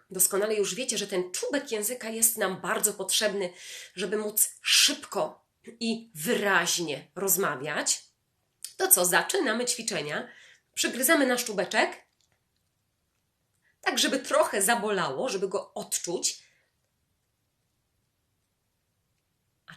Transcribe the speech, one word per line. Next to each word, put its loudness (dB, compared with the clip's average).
Doskonale 2
już 0
wiecie, -4
że -2
ten -2
czubek -4
języka -4
jest 2
nam -2
bardzo 0
potrzebny, 0
żeby -4
móc 0
szybko 0
i -2
wyraźnie 0
rozmawiać. -2
To 0
co, 6
zaczynamy 2
ćwiczenia. -4
Przygryzamy 2
nasz 2
czubeczek. -2
Tak, 0
żeby 2
trochę 2
zabolało, 0
żeby -2
go -6
odczuć. -4
A -20